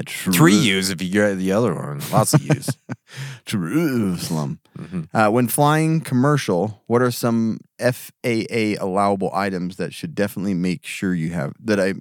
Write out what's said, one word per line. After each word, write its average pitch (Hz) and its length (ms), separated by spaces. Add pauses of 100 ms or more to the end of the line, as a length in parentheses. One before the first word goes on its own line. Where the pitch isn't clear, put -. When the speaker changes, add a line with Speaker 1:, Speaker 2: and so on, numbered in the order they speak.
Speaker 1:
true. - 260
Speaker 2:
Three 160 240
U's 98 340
if 90 120
you 90 100
get 101 260
the 92 140
other 104 240
one. 71 240 (120)
Lots 107 220
of 143 80
U's. - 280 (400)
Speaker 1:
<laughs> 135 360
True 110 720
Slum. 78 420 (180)
Speaker 2:
Mm-hmm. 85 400
Speaker 1:
Uh, 107 120
when 120 180
flying 156 520
commercial, 123 880
what 117 140
are 123 100
some 113 480 (200)
F 123 320 (120)
A 113 260
A 107 280
allowable 98 560
items 92 440
that 87 160
should 82 220
definitely 101 380
make 90 320
sure - 280
you 85 180
have, 78 280
that 107 200
I 95 220